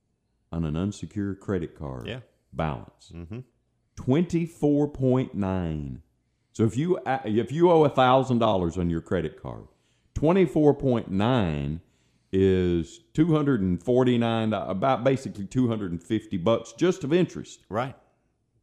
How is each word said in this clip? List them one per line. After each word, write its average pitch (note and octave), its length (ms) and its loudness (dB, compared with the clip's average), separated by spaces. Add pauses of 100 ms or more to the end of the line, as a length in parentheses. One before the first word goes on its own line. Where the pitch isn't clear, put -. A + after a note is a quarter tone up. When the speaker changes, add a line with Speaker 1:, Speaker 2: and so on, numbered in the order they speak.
(520)
Speaker 1:
on E2+ 120 -4
an D2+ 120 -4
unsecured G2 640 -6
credit F2 360 -6
card C2 300 -12
Speaker 2:
Yeah. B2 140 -12 (320)
Speaker 1:
balance. D#2 600 -8
Speaker 2:
Mm-hmm. E2+ 260 -12 (560)
Speaker 1:
Twenty-four D3 920 0
point C3 460 0
nine. E2 680 -4 (500)
So A2 120 0
if A2 120 -2
you, D#3 220 0
uh, C3 260 -4
if A2 280 -2
you E3 180 4
owe D#3+ 140 6
a C#3+ 40 4
thousand B2+ 500 4
dollars F#2+ 400 0
on F2 120 0
your E2 100 -2
credit E2 420 -4
card, A1 220 -12 (500)
twenty-four D#3 600 4
point B2+ 360 -2
nine F2 720 0 (520)
is F#2 680 2 (120)
two D#3+ 220 2
hundred C#3+ 260 2
and F2+ 220 0
forty-nine, A#2 680 2
about G2+ 520 -2
basically G#2 420 -2
two B2 220 0
hundred G#2 220 -4
and E2+ 120 -8
fifty G#2+ 340 -4
bucks A2 360 0
just F3+ 300 -2
of C#3+ 100 -4
interest. E3 560 -4
Speaker 2:
Right. B2 280 -6 (680)